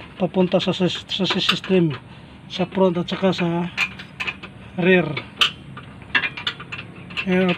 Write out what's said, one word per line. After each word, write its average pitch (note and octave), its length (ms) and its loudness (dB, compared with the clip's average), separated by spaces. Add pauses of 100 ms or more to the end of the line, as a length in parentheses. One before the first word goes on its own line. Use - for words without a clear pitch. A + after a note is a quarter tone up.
(180)
papunta F#3 400 2
sa, F3 160 2
sa, F3 160 2
sa - 480 -2
system, F3 560 2 (560)
sa F3+ 160 -2
front F#3 320 4
at F3 80 -2
saka F#3+ 240 2
sa F3 400 0 (1040)
rear. F3 320 6 (2250)
Kaya F#3 360 2